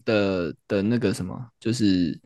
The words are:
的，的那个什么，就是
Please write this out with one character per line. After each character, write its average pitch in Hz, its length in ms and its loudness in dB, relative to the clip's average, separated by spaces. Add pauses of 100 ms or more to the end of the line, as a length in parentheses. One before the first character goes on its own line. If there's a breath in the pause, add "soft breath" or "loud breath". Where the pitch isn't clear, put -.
的， 98 500 0 (140)
的 98 140 0
那 117 160 0
个 107 160 0
什 90 100 -6
么， 90 100 -8 (240)
就 113 140 -2
是 95 540 2